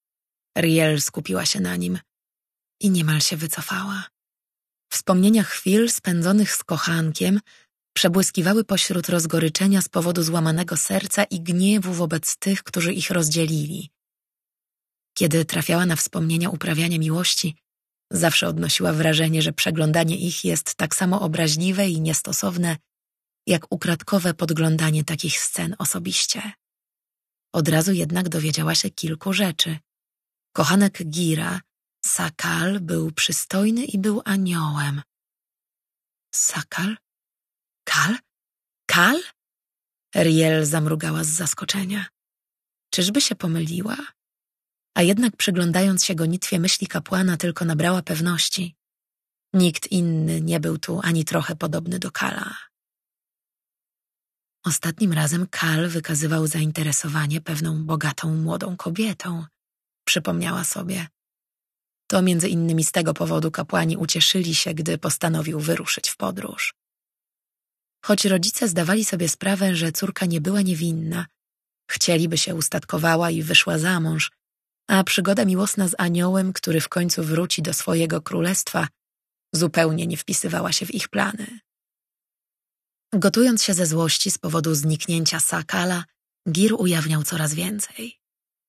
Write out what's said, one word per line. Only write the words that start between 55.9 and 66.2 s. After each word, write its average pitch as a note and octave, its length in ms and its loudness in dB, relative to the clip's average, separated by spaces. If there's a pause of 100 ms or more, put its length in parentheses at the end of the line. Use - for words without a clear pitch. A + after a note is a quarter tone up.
zainteresowanie D#3 920 -2
pewną D#3+ 440 -4
bogatą D#3 500 -2
młodą E3+ 420 -2
kobietą, F3 680 -4 (580)
przypomniała F3 600 0
sobie. F3+ 420 -4 (1000)
To F#3+ 160 2
między F3 260 2
innymi E3 360 2
z - 80 -2
tego D#3+ 220 0
powodu D#3+ 360 -2
kapłani E3 460 -2
ucieszyli E3+ 580 0
się, E3 200 -2
gdy D#3+ 240 -2
postanowił D#3 640 -2
wyruszyć - 480 -2
w - 80 -6
podróż. - 580 -6 (1300)